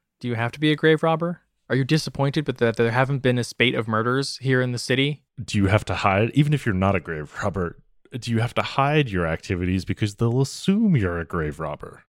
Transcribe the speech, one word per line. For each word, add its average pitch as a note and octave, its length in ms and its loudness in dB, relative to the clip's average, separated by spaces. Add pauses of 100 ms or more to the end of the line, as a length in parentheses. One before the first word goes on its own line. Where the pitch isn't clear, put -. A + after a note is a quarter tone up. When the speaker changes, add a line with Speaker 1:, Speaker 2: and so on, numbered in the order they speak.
(200)
Speaker 1:
Do B2 80 -6
you A#2+ 80 -2
have A#2 160 -2
to D3 80 -12
be D3+ 120 2
a D3 40 0
grave D#3 260 4
robber? E3 380 -2 (280)
Are B2 80 0
you C3+ 80 2
disappointed D3 600 0
but B2+ 140 -4
that A#2 180 2
there A#2 140 2
haven't C3 300 0
been B2 180 2
a A#2 60 -2
spate B2 300 0
of A#2 140 -2
murders B2 500 0
here B2+ 240 0
in B2 100 -2
the A#2+ 60 -4
city? C3+ 440 0 (200)
Speaker 2:
Do G#2+ 160 -2
you G2 80 4
have G2 200 4
to F#2+ 80 -4
hide? G2+ 400 2
Even D3 200 4
if C#3 120 -2
you're G#2 80 0
not F#2+ 200 2
a F2+ 60 0
grave D2+ 320 -10 (100)
robber, F#2 400 -4 (360)
do A#2 120 -8
you A2+ 100 2
have A#2+ 140 -2
to A2 80 0
hide C#3+ 480 2
your F2+ 160 0
activities F2+ 580 -2
because G2+ 320 -4
they'll A#2 240 0
assume F#3+ 560 2
you're F2+ 220 0
a E2 60 -4
grave D2+ 340 -4
robber? - 500 -10